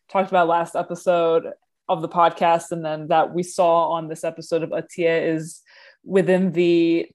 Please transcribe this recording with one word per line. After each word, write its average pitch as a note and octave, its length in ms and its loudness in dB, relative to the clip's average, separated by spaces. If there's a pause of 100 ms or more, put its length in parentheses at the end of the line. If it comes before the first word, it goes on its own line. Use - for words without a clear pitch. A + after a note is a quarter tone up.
talked F#3+ 200 0
about F3+ 180 4
last E3 280 0
episode E3+ 760 0 (380)
of E3 120 -2
the E3 80 -6
podcast, E3+ 640 2
and E3+ 140 -6
then D#3 220 -6
that D#3+ 260 2
we F3 100 -2
saw E3+ 480 2
on E3 160 -6
this D#3+ 160 -10
episode E3 400 -4
of D#3+ 60 -8
Atiye, E3 680 -2
is D#3+ 260 -10 (420)
within F#3 480 2
the E3+ 640 2